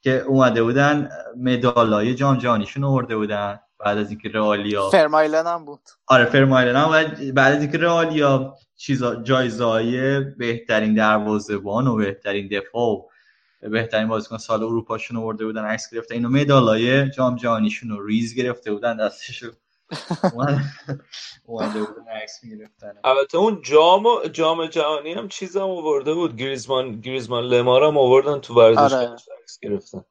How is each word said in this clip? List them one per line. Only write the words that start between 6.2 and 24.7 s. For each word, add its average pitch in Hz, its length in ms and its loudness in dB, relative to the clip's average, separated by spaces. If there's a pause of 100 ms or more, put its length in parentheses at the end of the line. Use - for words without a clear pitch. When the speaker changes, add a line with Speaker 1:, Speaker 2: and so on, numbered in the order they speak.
Speaker 1:
فرمایلن 131 500 4
هم 147 100 2
بود. 156 480 0
بعد 135 220 4
از 147 60 -2
اینکه 147 160 -4
رئالیا 156 800 0 (200)
چیزا، 123 400 -4
جایزه‌های 120 1040 0
بهترین 117 760 -2
دروازه‌بان 107 920 0
و 117 80 0
بهترین 101 520 -4
دفاع 104 400 -4 (760)
و 107 60 -12
بهترین 110 380 -2
بازیکن 110 300 -6
سال 110 260 -4
اروپاشون 113 540 -6
آورده 110 280 -6
بودن، 110 200 -6
عکس 110 280 -8
گرفته، 113 200 -10
اینو 120 160 -4
مدالای 135 800 2
جام 127 260 -2
جهانیشون 113 540 -2
رو 101 160 -8
ریز 113 300 -2
گرفته 123 360 -4
بودن 110 260 -4
دستشون. 113 540 -8 (380)
Speaker 2:
<laughs> - 440 -4
Speaker 1:
اومد-، 139 280 -2 (840)
اومده 110 340 -8
بودن 104 280 -10 (140)
عکس - 220 -18
می‌گرفتن. 107 500 -20 (100)
Speaker 3:
البته 139 340 2
اون 202 240 0
جام 165 440 4
و، 233 220 0
جام 160 380 -2
جهانی 156 480 -4